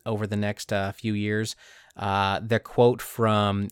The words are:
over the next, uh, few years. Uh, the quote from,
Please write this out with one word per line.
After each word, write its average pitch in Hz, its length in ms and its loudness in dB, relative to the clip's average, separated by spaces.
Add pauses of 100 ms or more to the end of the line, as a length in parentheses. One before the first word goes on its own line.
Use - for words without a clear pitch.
over 107 220 -4
the 104 80 -4
next, 104 380 -4
uh, 98 180 -2
few 110 220 -6
years. 104 420 -2 (400)
Uh, 98 460 0
the 113 180 0
quote 123 420 4
from, 104 680 2